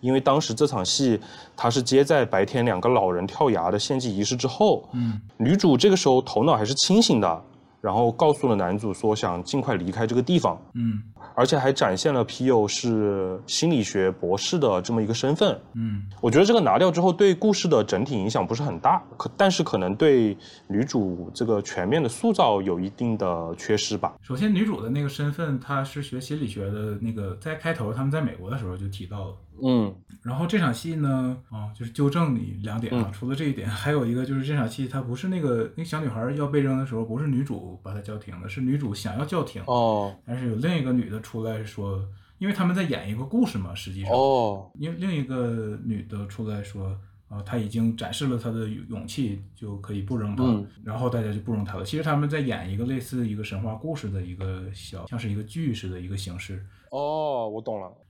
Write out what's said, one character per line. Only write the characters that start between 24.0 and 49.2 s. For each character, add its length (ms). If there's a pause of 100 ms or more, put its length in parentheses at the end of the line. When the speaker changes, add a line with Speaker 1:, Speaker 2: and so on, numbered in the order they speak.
Speaker 2:
首 120
先 200
女 100
主 180
的 60
那 140
个 80
身 200
份， 300
她 240
是 180
学 160
心 220
理 80
学 220
的， 320
那 100
个 240
在 200
开 180
头 180
他 80
们 100
在 120
美 100
国 180
的 60
时 80
候 100
就 140
提 160
到 240
了。 60 (280)
Speaker 1:
嗯。 320 (280)
Speaker 2:
然 140
后 100
这 120
场 140
戏 240
呢， 400 (140)
啊， 240
就 80
是 100
纠 180
正 240
你 280
两 160
点 160
啊， 120
Speaker 1:
嗯。 60
Speaker 2:
除 180
了 40
这 100
一 80
点， 160
还 220
有 140
一 80
个 140
就 80
是 100
这 100
场 140
戏 180
它 140
不 160
是 120
那 120
个， 360
那 80
小 160
女 80
孩 280
要 100
被 140
扔 180
的 60
时 100
候， 100
不 140
是 80
女 160
主 400
把 120
她 60
叫 180
停 240
的， 60
是 120
女 160
主 180
想 240
要 60
叫 180
停。 240
Speaker 1:
哦。 480 (120)
Speaker 2:
但 100
是 140
有 60
另 200
一 60
个 100
女 160
的 120
出 240
来 200
说， 380 (360)
因 100
为 60
他 100
们 100
在 80
演 260
一 60
个 100
故 220
事 120
嘛， 160
实 180
际 100
上。 100
Speaker 1:
哦。 640
Speaker 2:
因 120
为 80
另 140
一 120
个 600
女 180
的 240
出 220
来 140
说， 320 (340)
啊， 160
她 120
已 120
经 280
展 160
示 140
了 120
她 120
的 160
勇 400
气， 360 (120)